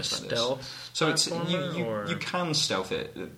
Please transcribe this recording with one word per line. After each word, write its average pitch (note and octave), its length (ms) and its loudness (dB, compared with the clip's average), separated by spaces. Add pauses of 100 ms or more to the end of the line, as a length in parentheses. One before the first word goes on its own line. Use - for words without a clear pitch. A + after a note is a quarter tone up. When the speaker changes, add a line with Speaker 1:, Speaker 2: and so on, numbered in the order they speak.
Speaker 1:
things - 200 -2
like - 80 -8
this. A#2+ 100 0
Speaker 2:
stealth B2+ 540 -4
Speaker 1:
So D#3 160 4
it's, D#3 180 4
you, E3+ 60 -2
Speaker 2:
platformer, E3+ 440 0
Speaker 1:
you, A#2 80 0
Speaker 2:
or G#2+ 220 0
Speaker 1:
you - 80 0
can E3+ 400 0
stealth F#2+ 360 2
it. - 240 -2 (220)